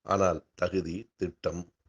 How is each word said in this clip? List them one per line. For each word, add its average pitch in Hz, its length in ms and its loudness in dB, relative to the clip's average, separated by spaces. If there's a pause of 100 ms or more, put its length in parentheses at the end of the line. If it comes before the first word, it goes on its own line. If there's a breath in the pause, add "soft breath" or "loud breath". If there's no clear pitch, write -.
ஆனால் 95 440 2 (100)
தகுதி, 90 600 -2
திட்டம், 87 560 -6 (180)